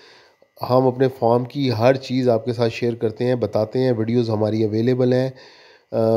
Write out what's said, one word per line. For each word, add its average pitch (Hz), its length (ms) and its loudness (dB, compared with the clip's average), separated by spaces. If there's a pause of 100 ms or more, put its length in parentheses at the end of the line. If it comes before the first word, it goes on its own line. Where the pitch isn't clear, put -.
(680)
हम 131 180 4
अपने 127 220 2
फार्म 123 360 0
की 135 240 -4
हर 120 280 4
चीज़ 123 340 -2
आपके 117 220 0
साथ 117 160 0
शेयर 117 260 -4
करते 113 300 -4
हैं, 123 160 0
बताते 110 380 -2
हैं। 131 140 2
वीडियोज़ 113 380 -2
हमारी 107 340 0
अवेलेबल 123 500 0
हैं, 131 160 0
अ, 127 60 -16 (800)